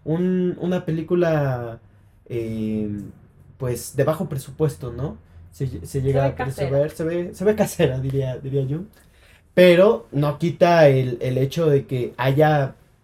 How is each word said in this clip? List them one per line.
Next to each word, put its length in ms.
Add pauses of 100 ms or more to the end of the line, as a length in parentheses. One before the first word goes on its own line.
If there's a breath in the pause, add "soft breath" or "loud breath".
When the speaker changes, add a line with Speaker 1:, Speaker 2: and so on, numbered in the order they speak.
Speaker 1:
un, 560
una 240
película, 960 (480 soft breath)
eh, 640 (640)
pues, 380
de 80
bajo 260
presupuesto, 600
¿no? 260 (320 soft breath)
Se, 340
se 200
llega 180
Speaker 2:
Se 60
ve 60
Speaker 1:
a 20
perceber, 540
Speaker 2:
casera. 60
Speaker 1:
se 100
ve, 280
se 100
ve 120
casera, 440
diría, 380
diría 240
yo. 200 (760 soft breath)
Pero 560
no 260
quita 520
el, 320
el 180
hecho 320
de 160
que 300
haya 580 (280)